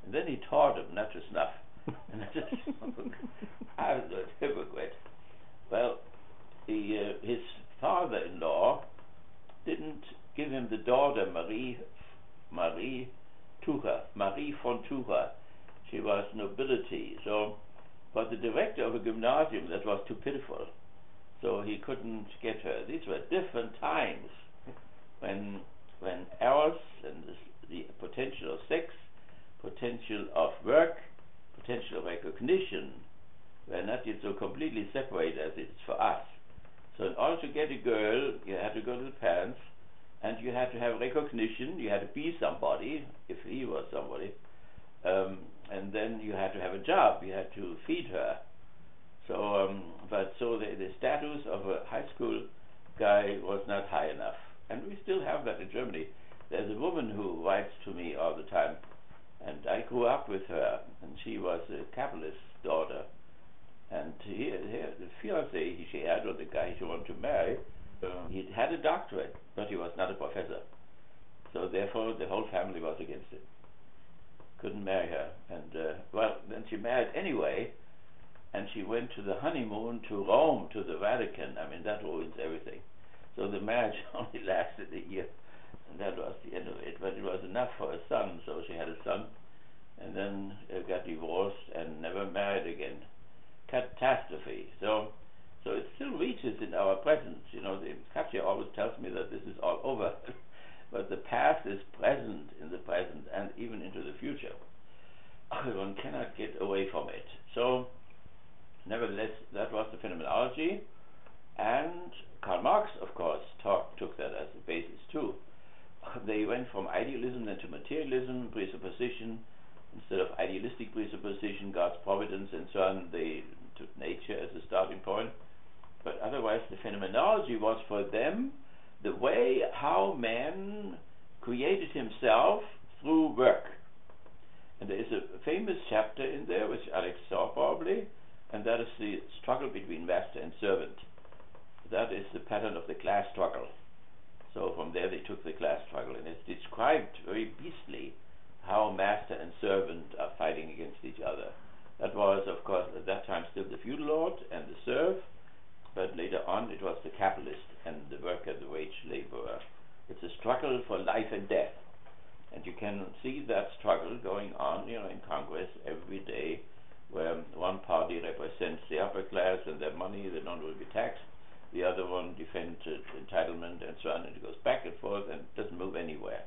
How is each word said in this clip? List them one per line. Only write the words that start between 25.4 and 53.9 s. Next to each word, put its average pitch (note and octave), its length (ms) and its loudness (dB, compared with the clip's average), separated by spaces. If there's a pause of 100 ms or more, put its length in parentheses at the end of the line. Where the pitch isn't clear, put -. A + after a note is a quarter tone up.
when F2+ 260 -4 (160)
eros C#3+ 380 8 (260)
and D#2 180 -6
the, E2+ 120 -8 (340)
the E2+ 160 -4 (140)
potential - 540 -2
of - 140 -4
sex, E3 240 2 (680)
potential A2+ 640 -2 (100)
of D#2+ 160 8 (140)
work, D#3+ 320 8 (640)
potential - 400 -2
of E2 60 -4
recognition F2 840 0 (760)
were - 160 -2
not A2 220 -2
yet G#2+ 160 -2
so G2+ 120 -2
completely A2 600 -2
separated E2+ 460 2
as D#2 180 -2
it D#2+ 40 -6
is - 240 -8
for - 160 0
us. - 220 4 (760)
So F#2+ 80 0
in - 100 0
order E3 260 4
to D#3 120 -4
get D3+ 180 2
a C3 60 -2
girl, A2 560 4 (120)
you F#2+ 100 -2
had G2+ 180 0
to A2+ 80 -2
go B2 160 -2
to B2+ 80 -4
the C3+ 60 -6
parents, F#2 480 2 (640)
and A2 200 0
you B2 80 0
had B2 200 2
to A#2+ 80 -4
have A#2 200 2
recognition, C3 800 0
you A#2 120 -2
had G2 120 4
to G2+ 140 -4
be D#3+ 240 -2
somebody, - 640 2 (240)
if F2+ 160 -4
he B2+ 200 -2
was E2+ 260 -2
somebody, D#2 400 -4 (720)
um, F#2+ 340 4 (300)
and G2 240 -4
then G#2+ 300 0
you G#2 100 -2
had F#2+ 200 0
to F#2+ 60 -4
have F#2 140 0
a G2 60 -2
job, D3+ 440 8
you F#2+ 100 -4
had F#2+ 200 -2
to F2+ 220 -4 (100)
feed D#3+ 220 0
her. C#2+ 320 0 (880)
So, F#2 80 0
um, G2 480 4 (260)
but G2 300 2
so A#2 180 2
the, G#2 200 -2
the F#2 200 -2
status D3 440 2 (100)
of G2 160 -2
a F#2 200 0
high C3 180 -2 (100)
school A2+ 280 0 (540)
guy G2+ 460 8
was G2 240 0
not G2+ 220 0
high D2+ 200 2